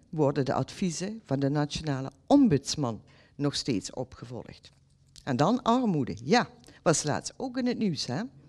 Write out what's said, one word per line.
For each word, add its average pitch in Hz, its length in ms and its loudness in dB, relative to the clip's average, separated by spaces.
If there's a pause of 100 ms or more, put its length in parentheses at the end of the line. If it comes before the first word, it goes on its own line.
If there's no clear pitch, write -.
worden 143 360 2
de - 100 -2
adviezen 185 680 -4
van 139 160 -2
de 139 80 2
nationale 147 640 -2 (160)
ombudsman 151 760 4 (320)
nog 143 200 -2
steeds - 380 -4
opgevolgd? - 800 -12 (520)
En 127 120 -2
dan 202 260 4
armoede. 220 600 0
Ja, 185 260 2 (340)
was 170 200 2
laatst 135 340 -4
ook 254 220 -6
in 247 80 -2
het 247 120 -2
nieuws, 180 280 -2
hè? 139 160 -4 (260)